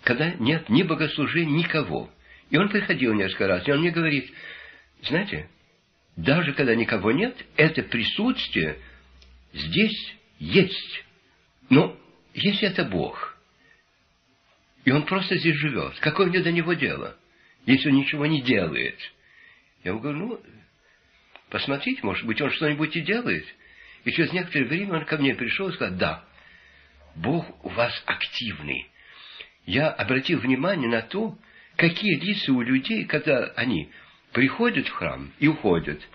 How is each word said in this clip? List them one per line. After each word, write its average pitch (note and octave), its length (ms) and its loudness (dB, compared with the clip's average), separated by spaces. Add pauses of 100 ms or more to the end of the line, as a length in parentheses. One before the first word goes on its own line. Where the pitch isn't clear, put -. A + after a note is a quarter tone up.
когда D3+ 320 2
нет D3 340 0
ни A#2+ 140 6
богослужения, D3 720 0
никого. C#3 520 -2 (400)
И C#3 80 2
он G3+ 120 4
приходил F#3 440 2
несколько G2 340 0
раз, F#2 200 2
и C#3+ 60 2
он D3 80 2
мне E3+ 100 2
говорит: D#3+ 400 0 (680)
«Знаете, E3 480 -4 (640)
даже C#3+ 380 2
когда B2 220 4
никого A2 360 2
нет, G#3+ 240 0 (220)
это D3+ 260 4
присутствие A2+ 920 -2 (720)
здесь - 640 -2 (240)
есть. - 640 0 (640)
Но C#3+ 280 6 (360)
если G3+ 340 0
это - 180 0
Бог, - 520 -4 (1500)
и B2+ 60 6
он D3 140 2
просто F#3 320 -2
здесь D3+ 180 2
живёт, B2 440 -2
какое F3+ 280 2
мне F3+ 140 2
до E3 100 2
него E3+ 220 0
дело, D2+ 440 -4 (480)
если C3+ 240 4
он C3+ 60 6
ничего C#3+ 300 2
не D3+ 160 2
делает?» E2+ 580 0 (840)
Я F2+ 80 -4
ему A2 80 -4
говорю: C#3+ 200 -6
«Ну, A3 220 -6 (1080)
посмотрите, C#3+ 540 -4
может G2 220 -4
быть, A2+ 140 -2
он C#3 120 0
что-нибудь D3+ 440 -2
и E3+ 60 -2
делает». G3+ 440 -2 (580)
И B2 80 -2
через D#3+ 220 0
некоторое E3+ 320 0
время F3 300 -2
он D3+ 100 -2
ко D#3 120 -2
мне C3+ 180 2
пришёл E3+ 340 -4
и - 40 -6
сказал: F#2 240 -4
«Да, E2+ 280 -2 (880)
Бог - 480 -4
у - 60 -10
вас A#2 240 0 (120)
активный. D2 840 -6 (760)
Я C#3 240 2
обратил C3 500 0
внимание C3 500 0
на A2+ 120 2
то, G#3 360 -6 (380)
какие E3+ 400 2
лица E3+ 360 -2
у B2+ 100 4
людей, C3 440 0
когда D3 500 0
они A#2 360 -2 (400)
приходят C#3+ 560 2
в - 60 -8
храм C#2 440 -6
и C#3+ 100 2
уходят, E2+ 540 0 (140)